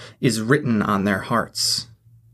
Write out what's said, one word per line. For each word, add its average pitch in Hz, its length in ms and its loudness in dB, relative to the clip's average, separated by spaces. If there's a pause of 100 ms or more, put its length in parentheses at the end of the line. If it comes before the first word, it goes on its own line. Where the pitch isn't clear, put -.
(200)
is 110 220 2
written 117 400 2
on 101 240 0
their 104 140 0
hearts, - 680 -4 (460)